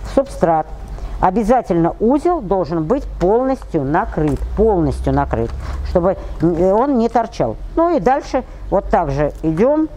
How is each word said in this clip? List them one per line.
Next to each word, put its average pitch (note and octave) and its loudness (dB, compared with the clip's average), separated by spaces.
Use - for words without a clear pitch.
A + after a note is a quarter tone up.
в - -10
субстрат. E3+ 0
Обязательно F#3+ 2
узел D4 2
должен E3+ -2
быть B3 0
полностью A#3 0
накрыт, D3+ 0
полностью E3+ 2
накрыт, B2+ 0
чтобы F3+ 2
он F#3+ 2
не A3+ 2
торчал. G#3 0
Ну E4+ 2
и A3+ 2
дальше C4 0
вот G3 0
так F3 2
же C#3+ 0
идём B3+ 2